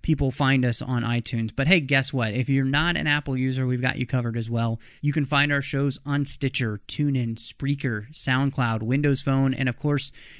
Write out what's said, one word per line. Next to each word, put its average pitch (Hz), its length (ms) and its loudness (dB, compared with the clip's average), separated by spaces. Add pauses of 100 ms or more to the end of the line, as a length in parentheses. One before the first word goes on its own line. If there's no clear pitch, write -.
people 143 300 2
find 135 320 4
us 120 180 2
on 123 220 -2
iTunes. 113 500 -2
But 135 140 -2
hey, 175 140 6
guess 135 320 2
what? 117 180 0
If 120 160 -2
you're 135 160 4
not 151 320 2
an 156 120 -2
Apple 147 280 0
user, 131 320 0
we've 123 140 0
got 127 180 -2
you 120 60 -2
covered 120 320 -2
as 113 120 -4
well. 117 300 -2 (220)
You 147 100 0
can 143 140 0
find 143 260 0
our 143 100 0
shows 139 440 -2
on 143 180 0
Stitcher, 123 640 -2
TuneIn, 127 480 -2
Spreaker, 131 800 -4
SoundCloud, 131 680 0
Windows 139 400 2
Phone, 135 320 2
and 131 140 -2
of 123 100 -4
course, 147 360 -2 (260)